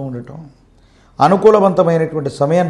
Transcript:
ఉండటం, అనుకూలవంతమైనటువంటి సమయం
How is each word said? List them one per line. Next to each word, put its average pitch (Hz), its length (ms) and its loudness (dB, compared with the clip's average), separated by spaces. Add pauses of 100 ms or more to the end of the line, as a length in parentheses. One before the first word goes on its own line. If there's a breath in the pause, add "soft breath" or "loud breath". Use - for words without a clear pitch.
ఉండటం, 127 300 -14 (800 soft breath)
అనుకూలవంతమైనటువంటి 175 1160 2
సమయం 165 320 0